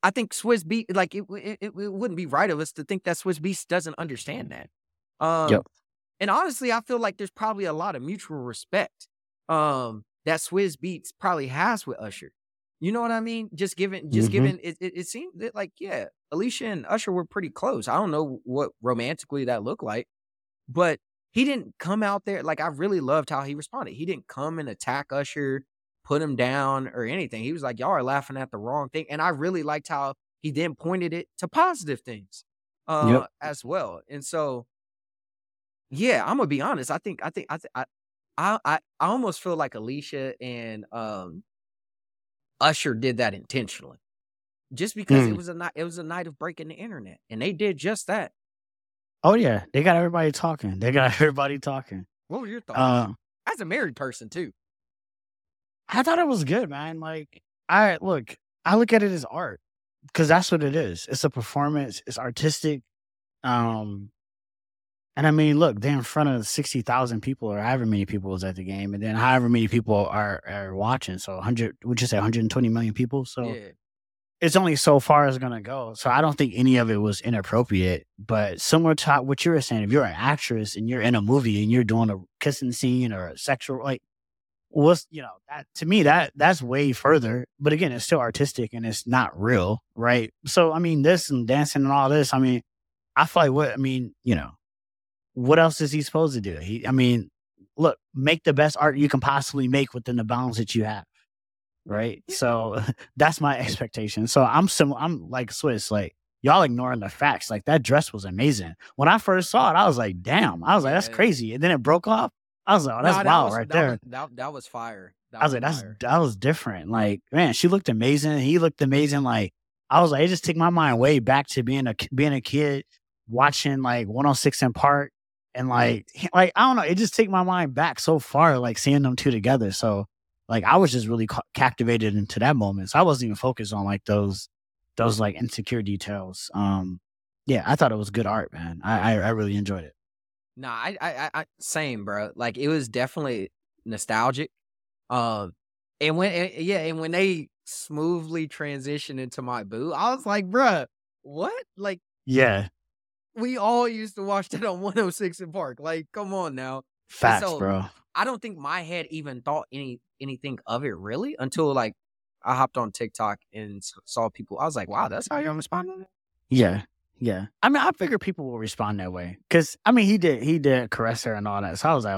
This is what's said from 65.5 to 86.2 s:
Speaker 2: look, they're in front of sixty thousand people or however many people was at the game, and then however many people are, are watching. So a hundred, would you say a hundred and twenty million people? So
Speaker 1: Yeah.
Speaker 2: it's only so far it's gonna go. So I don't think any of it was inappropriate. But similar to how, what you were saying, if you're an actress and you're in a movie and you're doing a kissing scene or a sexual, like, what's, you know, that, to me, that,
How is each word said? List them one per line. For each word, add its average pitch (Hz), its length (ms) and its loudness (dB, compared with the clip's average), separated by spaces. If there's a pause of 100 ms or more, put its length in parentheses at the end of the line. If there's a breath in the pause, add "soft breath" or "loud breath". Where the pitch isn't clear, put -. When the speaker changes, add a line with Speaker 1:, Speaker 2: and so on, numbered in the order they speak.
Speaker 2:
look, 131 220 4
they're 143 160 0
in 131 60 -2
front 147 260 0
of 120 180 0
sixty - 360 -4
thousand 120 400 -2
people 127 260 -6
or 104 100 -4
however 123 280 0
many 101 200 2
people 98 240 -6
was 92 140 -4
at 95 120 -4
the 95 80 -10
game, 98 300 -6
and 101 80 -6
then 110 140 -4
however 123 320 4
many 117 180 4
people 107 400 2
are, 104 400 -2
are 98 280 -8
watching. 107 440 -2
So 95 200 -10
a - 20 -10
hundred, 113 440 -2
would 117 160 -2
you 123 60 0
say 110 120 0
a 101 40 0
hundred 113 180 0
and 110 100 0
twenty 123 180 2
million 113 260 0
people? 127 300 -2
So - 180 -8
Speaker 1:
Yeah. 113 280 -10 (720)
Speaker 2:
it's 170 160 4
only 180 200 2
so 143 240 6
far 147 280 4
it's 131 100 -2
gonna 120 240 -6
go. 117 320 -10
So 123 160 -2
I 131 120 4
don't 156 160 2
think 123 180 2
any 127 220 6
of 117 120 2
it 104 80 2
was 104 240 0
inappropriate. 104 840 0 (120)
But 104 420 -2
similar 160 360 4
to - 100 -4
how, 143 160 4
what 135 220 -2
you 170 80 4
were 156 100 4
saying, 110 220 -2
if 101 80 0
you're 139 120 4
an 90 120 -4
actress 113 600 -2
and 110 140 -4
you're 123 120 -2
in 120 120 4
a 107 80 2
movie 110 400 2
and 107 100 2
you're 123 120 6
doing 113 260 2
a 98 80 -4 (220)
kissing 135 320 -2
scene 123 400 0
or 92 160 -6
a 76 100 -14
sexual, 131 460 -6
like, 135 180 -6 (680)
what's, 156 400 6
you 151 120 -14
know, 107 100 -16 (160)
that, 143 180 -14 (100)
to 160 100 -6
me, 190 180 6
that, 147 320 6